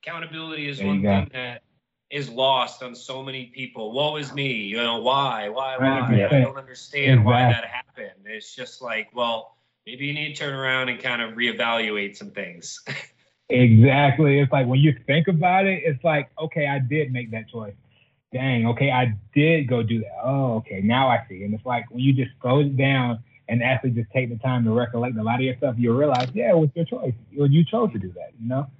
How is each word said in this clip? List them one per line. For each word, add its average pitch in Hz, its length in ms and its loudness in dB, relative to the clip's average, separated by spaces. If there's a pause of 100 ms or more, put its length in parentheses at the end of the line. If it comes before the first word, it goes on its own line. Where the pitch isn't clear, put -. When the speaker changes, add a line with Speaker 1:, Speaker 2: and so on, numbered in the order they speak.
Speaker 1:
Accountability 160 640 -10
is 139 100 -10
Speaker 2:
There - 80 -6
you 101 80 0
Speaker 1:
one 98 80 0
Speaker 2:
go. 101 80 0 (120)
Speaker 1:
thing 92 120 -4
that 123 300 -12 (480)
is 143 180 -6
lost 127 540 0
on 123 120 -14
so 131 280 -12
many 131 240 -12
people. 120 460 -12
"Woe 151 240 -2
is 147 160 -8
me," 139 200 -4
you 107 240 -6
know, 117 240 -2
"Why? 123 480 0
Why, 131 280 -6
why? 135 240 2
Speaker 2:
Hundred 123 40 -2 (220)
percent. - 60 4
Speaker 1:
I 139 80 6
don't - 160 0
understand 135 680 2
why 123 160 4 (100)
that 117 120 0
Speaker 2:
Exactly. 120 420 -14
Speaker 1:
happened." 98 220 -20
It's 107 280 -16
just 123 260 -16
like, 113 340 -6
well, 117 420 -4 (300)
maybe 127 180 -10
you 147 80 -4
need 151 220 -8
to - 40 -14
turn 143 140 -6
around 131 360 -2
and 117 120 -6
kind 123 200 -4
of 113 140 -6
reevaluate 110 800 -2
some 104 160 -16
things. 90 560 -14
<laughs> - 60 -10 (560)
Speaker 2:
Exactly. 135 880 6
It's 139 120 2
like 135 160 2
when 131 120 2
you 147 140 6 (120)
think 151 220 2
about 180 380 2
it, 190 200 -2
it's 143 180 -2
like, 151 340 0
"Okay, 156 300 -4
I 139 120 -2
did 131 340 -2
make 120 180 -8
that 110 180 -10
choice. 107 240 -12 (600)
Dang, 127 340 0
okay, 135 240 0
I 127 220 2 (200)
did 151 360 4
go 120 140 2
do 113 180 0
that. - 100 -10 (100)
Oh, 131 340 0
okay, 101 260 -6
now 120 260 2
I 120 120 2 (100)
see." 95 140 -12
And 104 100 -4
it's 110 120 -8
like 120 240 -4
when 123 120 -6
you 135 100 4
just 127 200 0 (100)
slow 127 180 2
it 143 160 0
down 127 440 0 (280)
and 117 160 0
actually 127 280 0
just 113 200 -4
take 127 180 -2
the 120 100 -8
time 123 260 0
to 110 60 2
recollect 120 460 -2
a 110 60 -4
lot 113 120 0
of 127 60 -2
your 131 140 -2
stuff, 127 220 -2
you'll 120 180 2
realize, 131 380 2
yeah, - 160 0
it 175 80 6
was 156 180 4
your 170 80 -2
choice. 156 300 -6 (180)
You, 143 140 0
you 147 180 6
chose 226 300 0
to 113 60 -6
do 90 180 -10
that, 82 140 -14 (100)
you 113 80 -6
know? 139 180 -4 (120)